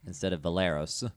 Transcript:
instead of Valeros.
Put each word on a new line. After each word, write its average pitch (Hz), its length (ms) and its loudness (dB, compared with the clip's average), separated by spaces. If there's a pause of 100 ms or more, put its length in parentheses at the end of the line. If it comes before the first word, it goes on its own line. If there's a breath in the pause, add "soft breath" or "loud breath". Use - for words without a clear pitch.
instead 92 260 -2
of 87 80 0
Valeros. 85 760 0